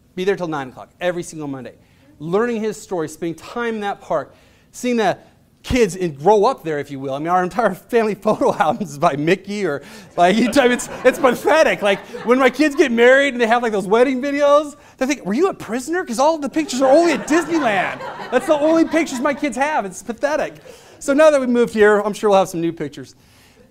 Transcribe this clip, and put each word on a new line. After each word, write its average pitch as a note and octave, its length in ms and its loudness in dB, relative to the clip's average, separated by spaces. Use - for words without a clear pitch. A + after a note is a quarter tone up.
be F3+ 100 -6
there G3 100 0
till F3 140 -6
nine C#3+ 180 -6
o'clock, A2+ 220 -18
every F3 240 -4
single D#3 240 -12
Monday. B2+ 280 -12
Learning G#3+ 400 -2
his G#3+ 160 -6
story, E3 320 -8
spending E3 280 -10
time A#3 400 -8
in G#3+ 60 -8
that G3+ 200 -8
park, D3 340 -6
seeing B3 240 -4
the G3 200 0
kids A3 320 0
in, F3+ 180 -4
grow F#3+ 300 2
up B3 220 -2
there, D#3 140 -4
if C#3+ 120 -10
you C3+ 80 -12
will. C3+ 140 -8
I C#3 60 -6
mean, D#3 100 -6
our F3+ 120 2
entire F#3 320 -2
family G#3+ 420 -2
<laughs> - 120 -6
photo G#3+ 260 2
album E3 300 0
is C#3+ 140 -10
by D3 180 0
Mickey F#3 500 -2
or C#3+ 160 -4
by, F3 140 4
you G#3+ 240 2
know, C4+ 140 4
it's, B3 240 0
it's B3 120 4
pathetic. B3+ 640 2
Like, G3+ 180 0
when A#3+ 120 4
my C4 120 4
kids C#4+ 260 0
get C#4+ 160 2
married B3+ 420 6
and A#3+ 60 -6
they A#3 80 2
have, A#3+ 160 2
like, A#3 80 -2
those G3 160 -2
wedding B3 340 2
videos, C#4+ 540 2
they C4 80 -2
think, B3+ 200 -4
"Were F#3 80 -2
you D#4+ 140 2
a F4+ 60 -4
prisoner? D4 500 -6
'Cause A#3+ 160 -6
all D#4 180 2
the D4 120 -6
pictures D4 320 -4
are C4 100 4
only E4 220 6
at G3 160 -6
Disneyland." B3+ 720 0
That's B3+ 160 0
the D#4 140 2
only D#4+ 240 4
pictures C#4 380 -2
my D4 120 0
kids C4+ 220 -6
have. C#4 300 -2
It's F#3 180 -14
pathetic. B3 520 -4
So C#4 140 -2
now D#4 180 6
that D4 80 2
we C4 80 -2
moved A#3+ 260 2
here, G#3 260 6
I'm G#3 120 -2
sure G#3 180 -2
we'll G3 100 6
have F3+ 100 2
some E3+ 100 -8
new E3+ 140 -2
pictures. D3 420 -12